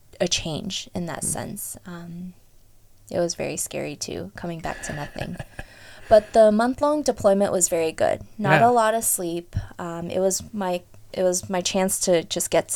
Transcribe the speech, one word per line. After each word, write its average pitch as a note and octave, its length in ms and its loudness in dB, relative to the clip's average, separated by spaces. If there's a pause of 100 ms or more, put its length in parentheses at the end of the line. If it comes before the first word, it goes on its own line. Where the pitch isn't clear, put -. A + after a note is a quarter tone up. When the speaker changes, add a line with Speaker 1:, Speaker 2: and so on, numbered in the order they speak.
(200)
Speaker 1:
a F#3 80 2
change - 680 -6
in F3+ 120 -4
that D#3 140 -8
Speaker 2:
Mm. - 120 -6
Speaker 1:
sense. - 520 -8
Um, F3 480 -12 (800)
it - 80 -2
was E3+ 160 0
very D3+ 240 -4
scary, D3 380 -6
too, - 400 -8
coming E3 240 -8
back D#3 240 -8
to - 100 -10
nothing. - 460 -8
Speaker 2:
<laughs> - 60 -12 (640)
Speaker 1:
But G#3+ 240 6
the G#3+ 180 8
month-long C4 520 2
deployment G3+ 500 2
was F3+ 160 2
very E3 240 0
good. - 300 0 (140)
Not F#3+ 260 4
Speaker 2:
Yeah. A#3 60 8
Speaker 1:
a B3 40 6
lot A3 220 4
of A3+ 100 -2
sleep. E3+ 500 -4 (240)
Um, E3+ 320 -8
it - 80 -2
was F#3+ 240 2 (100)
my, F3+ 300 -2 (300)
it G3 100 -2
was F3+ 260 0
my F#3 120 -2
chance F#3+ 400 0
to E3+ 240 4
just - 260 -4
get D#3+ 260 2